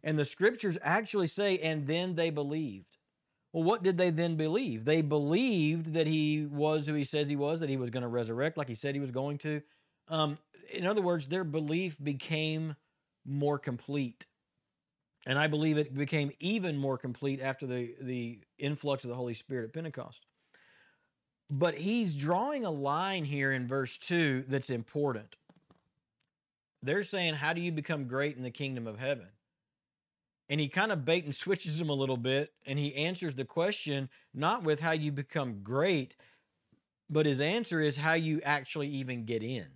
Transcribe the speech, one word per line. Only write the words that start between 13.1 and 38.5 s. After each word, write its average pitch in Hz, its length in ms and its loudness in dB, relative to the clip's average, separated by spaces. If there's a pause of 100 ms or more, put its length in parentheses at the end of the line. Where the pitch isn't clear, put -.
more 143 340 0
complete. 135 680 -6 (1000)
And 135 120 2
I 151 100 4
believe 151 280 2
it 143 180 0
became 143 460 0
even 180 380 0
more 135 180 0
complete 135 460 -4
after 135 240 -4
the, 123 340 -4
the 120 380 -6 (200)
influx 143 460 -2
of 120 60 -6
the 120 60 -6
Holy 123 180 -4
Spirit 123 300 -6
at 110 100 -10
Pentecost. - 500 -10 (1300)
But 147 240 2
he's 190 400 0
drawing 202 500 0
a 185 60 -2
line 156 560 -2
here 139 260 0
in 127 160 -2
verse 135 300 -4
two 147 500 2
that's 135 220 -2
important. 120 640 -2 (1500)
They're 165 200 0
saying, 175 320 0
"How 147 180 0
do 170 80 -2
you 175 100 -2
become 147 380 -4
great 139 300 -2
in 127 60 -6
the 123 60 -6
kingdom 127 360 -6
of 107 120 -8
heaven?" 127 300 -4 (1200)
And 147 100 2
he 143 80 2
kinda 196 280 0
bait 160 280 2
and 143 100 -6
switches 175 460 -2
him 160 80 -2
a 147 60 0
little 135 220 0
bit, 131 360 0 (140)
and 147 120 -2
he 147 160 -2
answers 160 420 -2
the 131 100 -4
question 151 640 -2 (240)
not 180 300 0
with 151 160 2
how 165 100 0
you 151 220 0
become 135 500 -4
great, 139 540 2 (920)
but 151 160 4
his 139 160 4
answer 175 400 2
is 147 160 2
how 160 180 4
you 160 280 2
actually 143 460 0